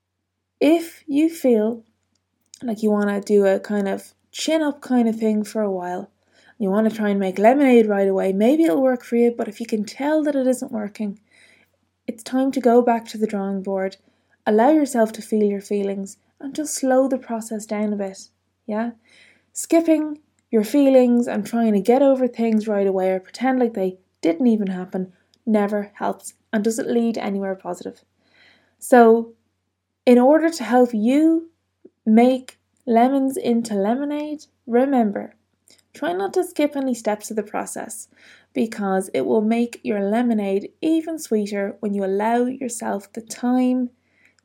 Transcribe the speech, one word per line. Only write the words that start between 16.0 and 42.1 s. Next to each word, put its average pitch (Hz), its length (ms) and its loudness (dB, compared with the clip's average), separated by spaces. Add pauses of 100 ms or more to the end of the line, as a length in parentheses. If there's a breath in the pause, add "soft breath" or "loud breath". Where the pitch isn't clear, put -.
and 277 140 -12
just 302 200 -6
slow 262 340 2
the 262 80 -2
process 220 480 -10
down 208 300 -4
a - 20 -4
bit, 190 320 -10 (380)
yeah? 226 240 -6 (640 soft breath)
Skipping 311 640 0 (360)
your 214 80 2
feelings 247 640 4
and 208 180 -6
trying 226 280 0
to 202 80 2
get 240 200 2
over 262 280 2
things 226 400 -2
right 202 180 0
away 190 240 0
or 190 80 -2
pretend 254 400 -4
like 233 160 0
they 185 240 -4 (220)
didn't 330 260 0
even 208 220 2
happen 185 440 -8 (320 soft breath)
never 208 500 0
helps - 400 -8 (180)
and 220 100 -2
doesn't 226 260 -2
lead 233 300 -2
anywhere 196 380 -6
positive. 185 480 -14 (720 soft breath)
So, 233 540 6 (760)
in 247 100 8
order 302 320 6
to 330 140 -4
help 240 320 2
you 302 560 2 (560)
make 247 540 2 (260)
lemons 262 500 2
into 233 380 -2
lemonade, 294 720 -4 (200)
remember, 233 720 0 (580 soft breath)
try 311 200 -8
not 381 220 -6
to 370 100 0
skip 294 320 -4
any 262 180 -4
steps 214 360 -6
of 220 60 -8
the 214 60 -2
process - 640 -12 (460 soft breath)
because 202 600 -4
it - 100 -2
will 226 200 0
make 233 400 -2
your 208 260 -4
lemonade 208 600 -2 (100)
even 320 380 -2
sweeter 208 600 -4
when 202 140 -4
you 196 100 -4
allow 214 400 0